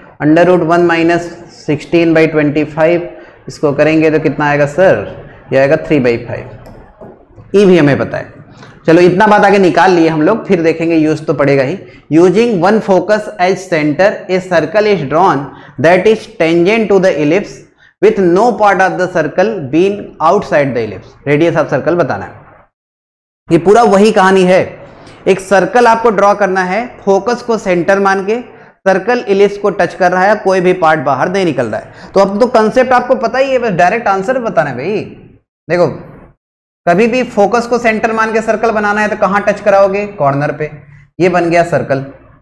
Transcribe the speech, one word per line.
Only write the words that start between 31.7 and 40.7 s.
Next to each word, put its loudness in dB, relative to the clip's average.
है। -20
तो 4
अब 0
तो 4
concept 0
आपको 0
पता -4
ही 0
है, 0
बस -2
direct 0
answer -2
बताना -2
है -10
भाई। -6
देखो 0
कभी 2
भी -2
focus -2
को -2
center -2
मान -2
के -2
circle -2
बनाना -2
है -2
तो -4
कहाँ -2
touch -2
कराओगे? 2
Corner -2
पे। -8